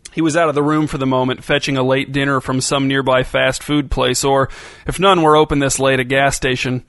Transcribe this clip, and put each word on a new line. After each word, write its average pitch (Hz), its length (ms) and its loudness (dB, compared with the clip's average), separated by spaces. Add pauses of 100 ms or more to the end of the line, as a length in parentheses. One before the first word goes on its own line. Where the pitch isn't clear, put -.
(120)
He - 80 -8
was 156 160 0
out 165 140 2
of 139 60 -2
the 147 60 0
room 156 240 0
for 147 120 -4
the 135 80 -2
moment, 131 400 -2
fetching 143 320 -2
a 135 40 0
late 135 300 0
dinner 139 300 0
from 131 180 -2
some 139 300 -2
nearby 131 340 2
fast 131 400 -2
food 143 260 -2
place, 127 360 0
or, 135 240 2 (360)
if - 140 -6
none 185 220 4
were 151 160 6
open 151 220 2
this 139 200 0
late, 135 220 2
a - 20 0
gas 135 320 0
station. 127 540 -4